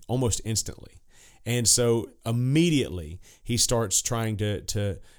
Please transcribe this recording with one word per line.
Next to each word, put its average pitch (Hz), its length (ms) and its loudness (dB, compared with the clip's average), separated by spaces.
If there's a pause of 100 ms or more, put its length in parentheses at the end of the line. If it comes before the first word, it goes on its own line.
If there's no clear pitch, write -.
almost 120 380 0
instantly. - 560 -6 (460)
And 120 200 0
so 117 440 2 (160)
immediately 120 920 2 (220)
he 123 140 -2
starts 113 460 2
trying 113 340 -2
to, 104 240 -2
to, 101 380 -4 (200)